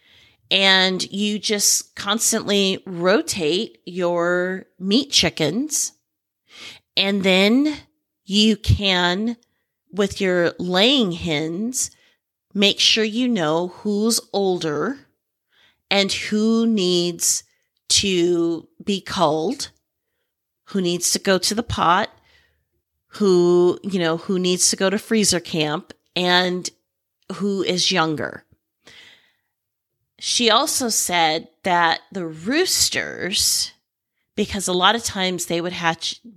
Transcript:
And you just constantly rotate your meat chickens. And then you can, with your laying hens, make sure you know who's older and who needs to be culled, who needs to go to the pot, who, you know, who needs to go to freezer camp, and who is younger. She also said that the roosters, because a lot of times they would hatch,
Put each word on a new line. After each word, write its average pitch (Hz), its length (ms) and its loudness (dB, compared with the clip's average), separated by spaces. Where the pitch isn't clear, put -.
And 190 640 2
you 208 280 -2
just - 560 -2
constantly 202 920 0
rotate 185 1000 0
your 180 800 -2
meat 214 320 0
chickens. 175 800 -2
And 196 280 0
then 208 520 2
you 214 320 2
can, 196 800 0
with 196 300 -2
your 180 360 2
laying 196 540 2
hens, 170 800 -4
make 202 260 2
sure - 240 2
you 226 240 -2
know 175 420 0
who's 214 520 -2
older 180 680 -2
and 196 200 2
who 226 540 0
needs 180 800 0
to 170 760 0
be 196 180 -2
culled, 165 720 -2
who 196 160 -4
needs 175 300 -2
to - 80 -2
go 190 180 2
to 190 180 -2
the 233 80 -2
pot, 185 460 0
who, 175 760 4
you 190 160 -4
know, 165 180 0
who 185 220 -4
needs 180 300 2
to - 60 0
go 190 140 0
to 196 80 0
freezer 208 420 0
camp, 156 540 -4
and 180 540 0
who 196 280 -2
is 180 280 0
younger. 160 520 -2
She - 300 0
also 262 400 2
said 165 580 0
that 175 380 2
the 185 140 -8
roosters, 160 1500 -2
because 202 320 -4
a 185 60 -2
lot 185 220 4
of 220 80 -6
times 185 420 -4
they 170 160 -2
would 175 120 -6
hatch, 170 460 -4